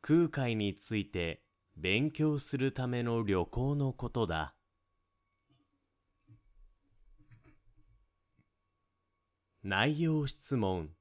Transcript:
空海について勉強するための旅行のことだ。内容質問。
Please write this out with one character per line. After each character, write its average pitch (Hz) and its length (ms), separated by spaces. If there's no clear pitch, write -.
空 165 260
海 127 280
に 101 200
つ - 220
い 98 80
て 82 380
勉 101 340
強 151 280
す - 180
る 131 140
た 131 160
め 123 160
の 117 180
旅 95 240
行 135 300
の 139 180
こ 123 160
と 117 160
だ。 80 300
内 110 400
容 156 240
質 - 320
問。 92 440